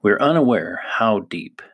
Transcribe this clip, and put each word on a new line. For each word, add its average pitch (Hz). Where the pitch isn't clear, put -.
We're 101
unaware 123
how 110
deep. -